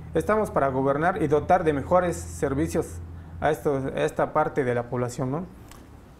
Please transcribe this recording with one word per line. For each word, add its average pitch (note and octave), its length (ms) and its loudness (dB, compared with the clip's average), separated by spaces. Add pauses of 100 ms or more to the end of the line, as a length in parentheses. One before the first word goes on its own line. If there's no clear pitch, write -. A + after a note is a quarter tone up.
(140)
Estamos G#3 360 0
para C#3 180 2
gobernar C#3 540 2
y D3+ 60 2
dotar D#3+ 360 4
de D#3 80 4
mejores E3+ 440 2
servicios D#3 840 -2 (420)
a D3 100 2
esto, D3+ 260 0 (180)
a C#3+ 100 0
esta D3+ 280 0
parte D#3 320 0
de B2 100 0
la A#2+ 160 -2
población, B2 400 -2
¿no? E3+ 160 -4 (720)